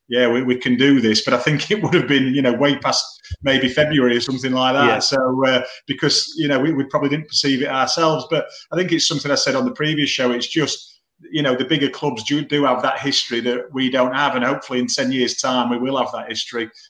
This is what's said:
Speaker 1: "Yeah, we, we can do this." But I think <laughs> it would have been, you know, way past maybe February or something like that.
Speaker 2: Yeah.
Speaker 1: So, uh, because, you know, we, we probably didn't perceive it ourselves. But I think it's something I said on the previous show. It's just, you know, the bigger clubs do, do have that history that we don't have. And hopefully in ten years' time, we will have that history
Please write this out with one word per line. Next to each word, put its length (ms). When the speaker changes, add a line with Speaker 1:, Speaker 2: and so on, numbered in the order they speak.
Speaker 1:
"Yeah, 240
we, 100
we 140
can 220
do 220
this." 240
But 120
I 40
think 320
<laughs> 0
it 120
would 100
have 140
been, 260
you 80
know, 120
way 260
past 260
maybe 260
February 480
or 40
something 320
like 200
that. 140
Speaker 2:
Yeah. 120
Speaker 1:
So, 460
uh, 180
because, 520
you 100
know, 120
we, 140
we 120
probably 240
didn't 180
perceive 340
it 80
ourselves. 640
But 160
I 60
think 140
it's 160
something 240
I 40
said 200
on 100
the 80
previous 360
show. 220
It's 160
just, 420
you 100
know, 140
the 80
bigger 260
clubs 360
do, 180
do 220
have 160
that 180
history 400
that 320
we 180
don't 240
have. 220
And 80
hopefully 360
in 80
ten 240
years' 260
time, 320
we 80
will 200
have 140
that 180
history 400